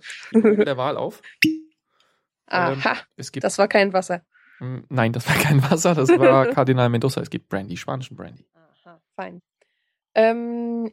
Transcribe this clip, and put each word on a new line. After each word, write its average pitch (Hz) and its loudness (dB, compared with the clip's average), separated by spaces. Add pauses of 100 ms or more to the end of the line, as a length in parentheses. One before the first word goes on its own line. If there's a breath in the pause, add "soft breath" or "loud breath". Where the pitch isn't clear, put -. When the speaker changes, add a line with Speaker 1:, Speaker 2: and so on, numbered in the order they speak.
(160)
Speaker 1:
<laughs> - -16
Speaker 2:
der 208 4
Wahl 127 -4
auf. 131 -8 (1300 loud breath)
Speaker 1:
Aha, 175 -2
Speaker 2:
Ähm, 135 -4 (200)
es - -14
gibt - -8
Speaker 1:
das 202 -4
war 196 2
kein 202 2
Wasser. 185 -4 (380 soft breath)
Speaker 2:
Mm, 127 -10 (100)
nein, 117 0
das 120 -6
war 151 0
kein 147 2
Wasser, 175 2
das 139 2
war 151 6
Speaker 1:
<laughs> 262 -2
Speaker 2:
Kardinal 127 2
Mendoza. 120 -2
Es - -12
gibt - -10
Brandy, 98 -8
spanischen - -10
Brandy. 92 -20 (380)
Speaker 1:
Aha, 165 -20 (160)
fein. 180 -14 (720)
Ähm, 233 0